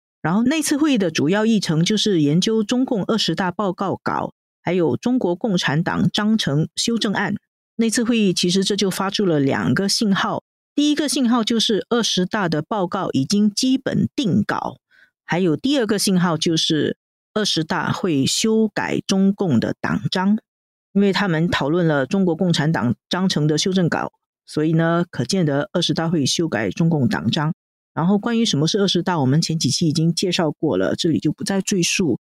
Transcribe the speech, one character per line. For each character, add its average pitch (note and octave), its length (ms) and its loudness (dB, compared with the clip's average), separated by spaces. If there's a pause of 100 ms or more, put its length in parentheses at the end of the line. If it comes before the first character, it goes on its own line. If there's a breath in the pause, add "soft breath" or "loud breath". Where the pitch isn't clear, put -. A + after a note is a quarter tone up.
(240)
然 D#3+ 120 0
后 A3 100 2
那 D4+ 180 0
次 D4+ 140 0
会 D4 180 2
议 A#3 40 2
的 F#3 120 0
主 C#3+ 180 -2
要 G#3 160 2
议 A3 160 2
程 D#3+ 240 0
就 G#3 140 0
是 F#3+ 240 2
研 D3 180 2
究 A3 220 2
中 B3 220 0
共 G#3+ 200 -2
二 A3 140 0
十 E3+ 160 -2
大 F3+ 160 -2
报 F#3+ 220 -2
告 F3+ 300 -4
稿， - 300 -4 (300)
还 E3 100 -2
有 E3 240 0
中 B3 220 0
国 F3 180 -2
共 G3+ 200 -2
产 D3+ 260 0
党 E2+ 280 0
章 G#3+ 280 0
程 D#3 380 0
修 A#3 200 -2
正 G#3+ 160 -2
案。 F#3 220 -2 (420)
那 A3+ 140 0
次 A#3+ 120 0
会 A#3 160 0
议 G3 140 4
其 F3+ 160 0
实 F#3+ 160 2
这 G#3 100 -2
就 G3 160 0
发 F#3+ 200 -4
出 G#3 160 0
了 D#3+ 120 2
两 B2 360 0
个 F#3+ 120 0
信 G3 280 0
号， F3+ 280 -2 (320)
第 D4 160 2
一 D4+ 40 2
个 D4 140 0
信 C4 200 0
号 A#3 160 2
就 A3+ 160 0
是 G#3 300 0
二 A#3 120 2
十 F#3 220 0
大 F#3+ 240 -2
的 D#3+ 140 -2
报 G3+ 240 -4
告 F#3 260 -4
已 C3+ 140 0
经 G#3 240 2
基 C4 260 0
本 - 400 -2
定 G#3 260 0
稿， - 360 -6 (480 soft breath)
还 E3+ 140 -2
有 E3+ 140 2
第 C4+ 240 0
二 A3+ 80 0
个 G#3 120 0
信 F#3 200 2
号 E3+ 200 2
就 E3 180 0
是 D#3 400 0 (380)
二 G#3+ 100 -2
十 E3 180 -2
大 D#3+ 300 -4
会 D3 320 0
修 A3 420 0
改 E2+ 400 -4
中 G3 280 2
共 F3 260 0
的 F#2+ 180 -2
党 - 220 -4 (100)
章， G3 280 2 (560)
因 G3 80 4
为 G3 100 4
他 G3 160 0
们 D#3+ 180 2
讨 C#3 220 -2
论 E3+ 180 2
了 C#3+ 200 2
中 G3 180 0
国 E3+ 100 2
共 F3+ 160 0
产 D#3 220 2
党 B2 220 0 (160)
章 F#3 180 0
程 D3+ 180 0
的 D3+ 120 2
修 F#3 160 0
正 F3+ 160 2
稿， C2 220 -4 (340)
所 D3+ 180 -2
以 D#3+ 80 2
呢， E3 380 2
可 - 140 -4
见 F#3 200 0
得 C#3+ 300 0
二 F3 80 0
十 D#3 100 0
大 E3 160 -2
会 D#3+ 160 0
修 D#3+ 240 -2
改 G#2 220 -2
中 E3 180 0
共 D3 180 2
党 F#2 240 -2
章。 D3+ 220 -2 (400)
然 D3+ 140 -2
后 G3+ 120 4
关 A3+ 220 -2
于 A#3 40 2
什 D3 140 0
么 D3+ 80 2
是 G3 120 0
二 G3 100 2
十 F3 140 0
大， E3+ 180 0
我 C3 60 2
们 C#3+ 160 2
前 D#3+ 160 -2
几 - 100 0
期 E3 180 0
已 D3 60 2
经 E3 220 0
介 F#3 180 -2
绍 D#3+ 180 0
过 C3+ 280 -2
了， F#2+ 180 0
这 E3+ 140 0
里 C#3 100 0
就 D3+ 100 0
不 - 140 -6
再 G3 160 -2
赘 F#3 220 0
述。 E3+ 360 0 (200)